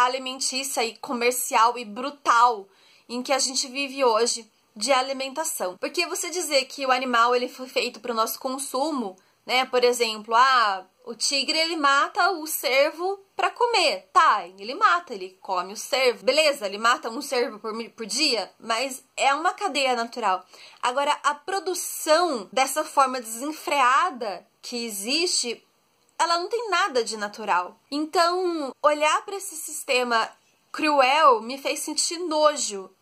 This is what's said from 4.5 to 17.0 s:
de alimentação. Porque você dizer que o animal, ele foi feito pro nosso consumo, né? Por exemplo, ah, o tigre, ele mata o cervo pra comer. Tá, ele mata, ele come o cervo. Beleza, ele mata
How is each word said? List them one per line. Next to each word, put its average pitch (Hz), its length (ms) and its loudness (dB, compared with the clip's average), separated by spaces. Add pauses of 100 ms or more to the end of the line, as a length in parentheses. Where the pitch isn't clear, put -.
de 220 160 0
alimentação. 262 840 -2
Porque 302 280 -2
você 339 240 -6
dizer 302 360 0
que 269 200 -8
o 254 60 2
animal, 247 420 2
ele 247 140 0
foi 254 200 -12
feito 240 340 -4
pro 247 120 -6
nosso 226 240 -2
consumo, 262 760 -4 (300)
né? 247 200 2
Por 247 180 0
exemplo, 226 520 0
ah, 226 500 4 (200)
o 233 80 -10
tigre, 277 440 -2
ele 330 180 0
mata 330 560 2
o 311 160 -4
cervo 311 760 0 (120)
pra 370 160 0
comer. 359 600 0
Tá, 247 360 4
ele 196 260 -12
mata, 349 400 2
ele 190 260 -10
come 190 340 -4
o 220 40 -14
cervo. 240 480 0
Beleza, 277 400 2
ele 196 140 -6
mata 240 320 0